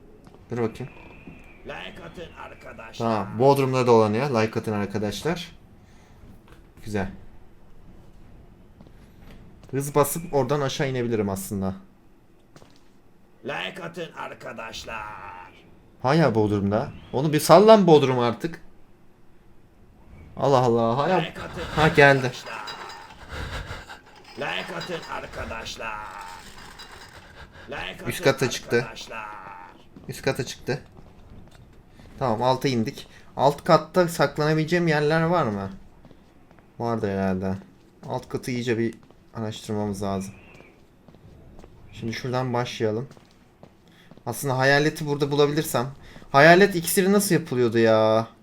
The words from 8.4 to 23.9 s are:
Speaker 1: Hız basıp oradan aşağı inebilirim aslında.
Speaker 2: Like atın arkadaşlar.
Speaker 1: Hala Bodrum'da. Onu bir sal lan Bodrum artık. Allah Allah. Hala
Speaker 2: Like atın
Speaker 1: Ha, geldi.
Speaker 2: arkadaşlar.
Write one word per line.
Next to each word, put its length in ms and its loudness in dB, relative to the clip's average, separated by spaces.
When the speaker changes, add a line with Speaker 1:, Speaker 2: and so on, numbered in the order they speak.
Speaker 1:
Hız 240 -4
basıp 380 0
oradan 280 0
aşağı 280 -2
inebilirim 400 -2
aslında. 440 -4
Speaker 2:
Like 380 -8
atın 340 -12
arkadaşlar. 840 -12
Speaker 1:
Hala 340 2
Bodrum'da. 540 0
Onu 200 0
bir 60 0
sal 280 8
lan 200 10
Bodrum 320 6
artık. 420 -2
Allah 220 4
Allah. 380 2
Hala 200 2
Speaker 2:
Like 240 -6
atın 200 -12
Speaker 1:
Ha, 120 4
geldi. 300 8
Speaker 2:
arkadaşlar. 580 -8